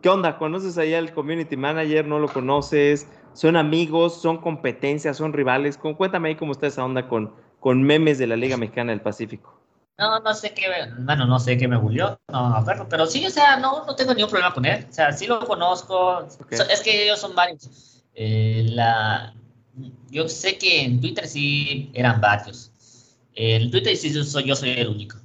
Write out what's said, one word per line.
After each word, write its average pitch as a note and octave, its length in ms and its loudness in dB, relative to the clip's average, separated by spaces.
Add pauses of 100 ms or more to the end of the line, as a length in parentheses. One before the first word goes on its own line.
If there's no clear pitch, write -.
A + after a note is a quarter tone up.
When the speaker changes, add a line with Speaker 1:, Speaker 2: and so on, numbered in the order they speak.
Speaker 1:
"¿Qué F3+ 60 4
onda? F#3 300 2
¿Conoces E3+ 400 -4
ahí D#3 160 0
al E3 180 -2
community D#3 440 -4
manager? D3+ 500 0
¿No D3+ 120 -2
lo D3 100 0
conoces? C#3+ 800 2 (240)
¿Son E3 240 2
amigos? E3 640 2
¿Son E3 180 0
competencias? D3+ 800 -4
¿Son D#3 160 -4
rivales?". C#3 460 0
Cu-, D#3 180 -6
cuéntame F#3 340 -2
ahí D#3 60 -4
cómo D3+ 160 -6
está C#3 140 -4
esa C3+ 180 -4
onda B2+ 240 -4
con, G#2+ 260 -2 (240)
con C3 240 4
Memes D3 360 4
de B2+ 80 0
la A2+ 100 0
Liga B2+ 200 -2
Mexicana A#2 360 -4
del G#2 80 -4
Pacífico. - 580 -8 (400)
Speaker 2:
No, A3 220 0
no G#3+ 120 0
sé G#3 220 -6
qué, - 80 -8 (420)
bueno, C#3 220 0
no B2+ 120 4
sé B2 200 0
qué B2 100 2
me A#2+ 80 2
buleó, B2+ 420 0 (140)
no B2 180 0
me A2 80 2
acuerdo, F#3 300 -2
pero D#3+ 160 2
sí, C#4 220 -2
o - 40 -2
sea, C#4+ 280 6
no, C#4 260 -2
no C#4+ 100 -6
tengo B3+ 200 2
ningún G#3 160 0
problema F3+ 240 2
con B2+ 100 -2
él, G3 240 -2
o - 40 -20
sea, D3 200 2
sí G3 140 -8
lo A#3 140 0
conozco, F3+ 880 0 (140)
Speaker 1:
Ok. - 120 -12
Speaker 2:
so-, C#3 180 0
es G3+ 100 2
que G#3 240 2
ellos G#3 160 2
son F#3 140 -10
varios. - 680 -2 (120)
Eh, A2 560 0
la, A2+ 640 0 (760)
yo D#3 160 -4
sé F#3+ 300 -4
que E3+ 280 2
en B2 180 2
Twitter E3 240 -4
sí C#3+ 680 -4
eran A#2+ 260 2
varios. G#2 540 0 (600)
En A2+ 360 2
Twitter G3+ 240 0
sí D3+ 160 -4
yo D3 140 -2
soy, C#3+ 200 -4
yo C3+ 120 2
soy C3 140 -2
el A#2+ 180 -2
único. G#2 360 -8